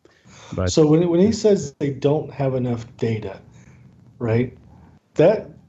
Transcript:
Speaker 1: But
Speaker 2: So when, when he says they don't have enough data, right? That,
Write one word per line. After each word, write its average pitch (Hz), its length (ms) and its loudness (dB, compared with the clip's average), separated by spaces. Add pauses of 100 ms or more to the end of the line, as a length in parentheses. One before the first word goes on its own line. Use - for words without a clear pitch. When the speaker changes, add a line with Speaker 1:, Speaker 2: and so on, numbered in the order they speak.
(540)
Speaker 1:
But 92 180 -4
Speaker 2:
So 156 140 4
when, 160 240 2
when 170 100 2
he 214 120 4
says 190 460 0
they 143 120 -4
don't 139 420 -2
have 135 220 -4
enough 123 320 -6 (100)
data, 104 440 -6 (800)
right? 120 380 -2 (580)
That, - 340 2 (200)